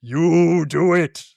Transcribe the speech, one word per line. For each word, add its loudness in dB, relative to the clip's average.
You 0
do -2
it. -4